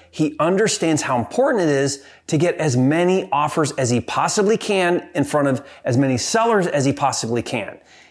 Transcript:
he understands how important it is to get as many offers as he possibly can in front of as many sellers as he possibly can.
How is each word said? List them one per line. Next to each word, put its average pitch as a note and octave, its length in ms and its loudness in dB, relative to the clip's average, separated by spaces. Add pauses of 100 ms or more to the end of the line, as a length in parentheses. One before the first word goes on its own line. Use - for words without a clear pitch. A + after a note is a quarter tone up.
(100)
he - 300 -2
understands F3 640 0
how C3+ 140 -2
important A#3+ 460 0
it D#3+ 60 2
is C#3 360 0 (220)
to D#3+ 100 -2
get E3+ 200 2
as D3 200 0
many F3 540 2
offers D3 420 0
as C3 180 -2
he A#2+ 100 2
possibly F#3+ 560 0
can F#3 580 0
in C#3+ 80 0
front C#3+ 240 0
of C3 180 -2 (200)
as A#2 120 0
many C3+ 200 2
sellers A3 500 2
as C#3+ 180 0
he C#3 80 2
possibly A#2+ 500 -2
can. G#2 360 -8 (320)